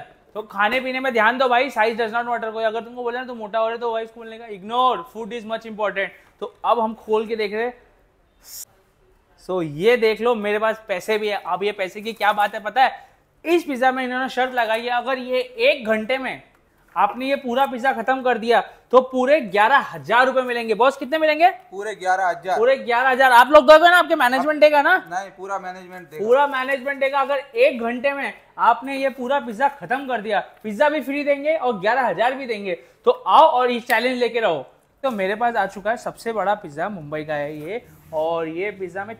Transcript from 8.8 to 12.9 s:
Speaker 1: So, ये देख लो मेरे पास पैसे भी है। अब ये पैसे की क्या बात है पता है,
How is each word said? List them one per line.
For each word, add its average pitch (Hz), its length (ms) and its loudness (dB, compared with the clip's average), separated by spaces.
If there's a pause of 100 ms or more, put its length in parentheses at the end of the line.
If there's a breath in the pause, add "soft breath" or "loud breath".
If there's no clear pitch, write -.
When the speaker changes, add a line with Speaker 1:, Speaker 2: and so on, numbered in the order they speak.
Speaker 1:
So, 180 160 -2
ये 165 340 2
देख 220 220 0
लो 240 160 2
मेरे 208 220 -2
पास 214 300 -2
पैसे 208 300 -2
भी 208 100 -2
है। 202 180 -4
अब 180 160 -4
ये 208 120 -2
पैसे 196 260 -8
की 220 140 -8
क्या 208 180 2
बात 208 220 0
है 214 80 -10
पता 214 200 0
है, - 200 0 (420)